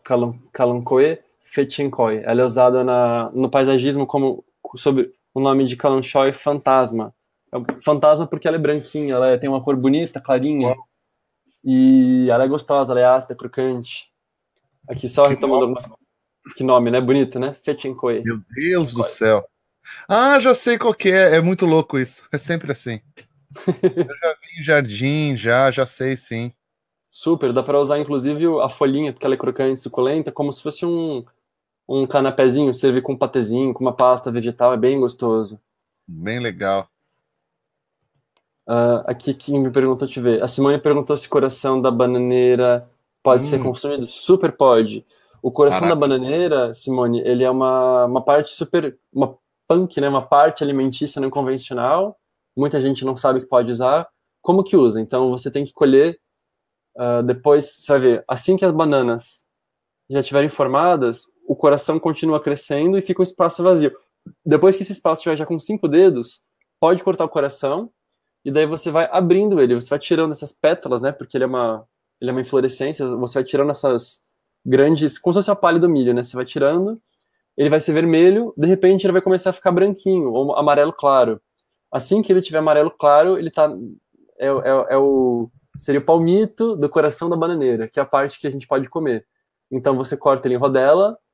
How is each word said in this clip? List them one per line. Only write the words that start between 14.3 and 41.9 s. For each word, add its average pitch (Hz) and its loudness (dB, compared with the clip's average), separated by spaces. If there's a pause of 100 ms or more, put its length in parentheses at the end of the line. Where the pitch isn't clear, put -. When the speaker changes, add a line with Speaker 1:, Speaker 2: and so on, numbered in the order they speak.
Speaker 1:
Aqui - -10
só 143 2
Speaker 2:
Que 139 6
Speaker 1:
retomando 131 0
Speaker 2:
nome. 127 -4
Speaker 1:
algumas, - -18 (560)
que - -10
nome, 123 2
né? 127 2
Bonito, 131 0
né? 131 -4
Fetinkoi. 135 -6
Speaker 2:
Meu 113 -6 (160)
Deus 160 -2
do 120 -4
Speaker 1:
Fetinkoi. - -4
Speaker 2:
céu. 110 0 (600)
Ah, 254 4
já 247 4
sei 233 0
qual 220 0
que - 0
é. 180 6
É 165 4
muito 180 0
louco 156 2
isso. 127 -6
É 147 -4
sempre 165 -6
assim. 117 -10 (500)
Speaker 1:
<laughs> - -20 (160)
Speaker 2:
Eu 147 -2
já 160 -4
vi 165 -18
em - -12
jardim, 139 0
já, 120 2
já 131 -2
sei, 131 -6
sim. 120 -10 (600)
Speaker 1:
Super, 156 -2
dá 123 0
pra 143 0
usar, 143 0
inclusive, 147 -2 (160)
a 131 -2
folhinha, 143 -2
porque - -8
ela 131 0
é 127 -2
crocante, 131 -4
suculenta, 139 -4
como 147 -4
se - -12
fosse 156 -8
um, 165 -4 (640)
um 135 -2
canapézinho, 135 2
servir 127 0
com 135 -6
um 120 -8
patezinho, 127 -2
com 131 -6
uma 123 0
pasta 123 2
vegetal, 120 0
é 120 -2
bem 127 2
gostoso. 110 -2 (480)
Speaker 2:
Bem 92 -8
legal. 98 -4 (1800)
Speaker 1:
Ah, 117 0
aqui, 135 -6
quem 143 -4
me 131 -2
perguntou, 131 0
deixa 131 -12
eu 120 -4
ver. 117 2
A 123 -4
Simone 139 0
perguntou 143 0
se 139 -6
o - -20
coração 131 -2
da 131 2